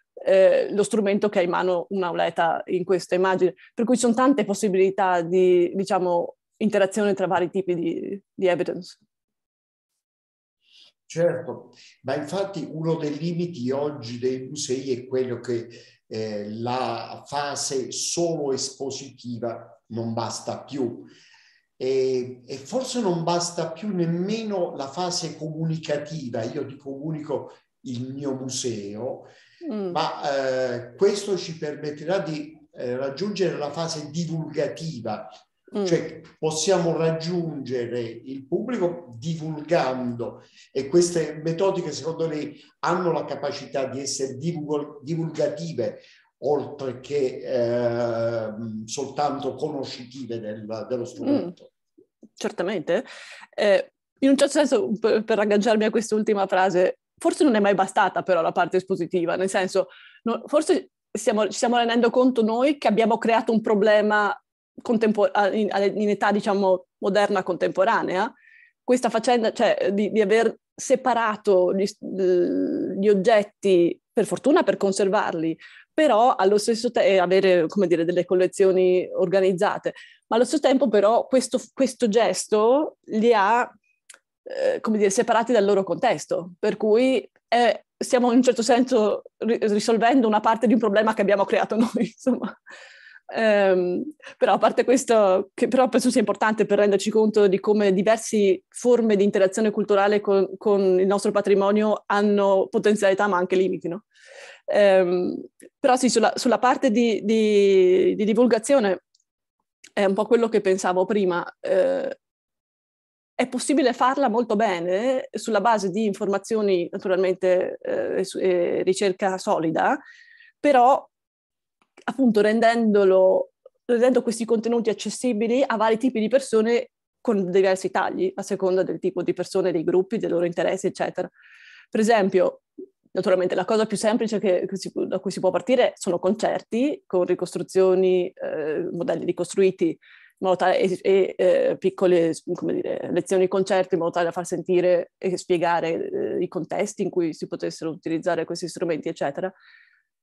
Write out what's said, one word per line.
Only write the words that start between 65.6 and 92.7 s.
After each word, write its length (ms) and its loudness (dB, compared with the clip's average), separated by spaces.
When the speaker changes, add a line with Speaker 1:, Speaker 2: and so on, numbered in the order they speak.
Speaker 1:
a-, 140 0
in 240 0
età, 240 0
diciamo, 540 0
moderna 440 0
contemporanea, 880 -2
questa 260 2
faccenda, 440 0
cioè, 400 0
di, 180 0
di 100 2
aver 340 2
separato 1000 0
gli 120 0
s-, 160 -8
gli 1080 0
oggetti, 880 2
per 140 0
fortuna 360 2
per 140 0
conservarli, 840 0
però 420 4
allo 240 4
stesso 320 -2
te-, 140 2
e 140 4
avere, 480 4
come 200 0
dire, 180 2
delle 200 0
collezioni 880 2
organizzate, 840 0
ma 80 0
allo 80 4
stesso 180 -2
tempo 260 4
però 380 2
questo, 340 0
questo 360 -2
gesto 1000 0
li 280 2
ha, 340 2
eh, 380 -2
come 180 0
dire, 120 4
separati 420 2
dal 120 4
loro 180 4
contesto, 760 -2
per 180 -2
cui 520 2
è, 340 2
stiamo 340 0
in 80 4
un 40 6
certo 200 2
senso 600 2
ri-, 220 0
risolvendo 640 2
una 140 4
parte 260 2
di 80 6
un 40 6
problema 360 2
che 80 0
abbiamo 220 2
creato 320 0
<laughs> 0 -
noi, 180 2
insomma. 600 -4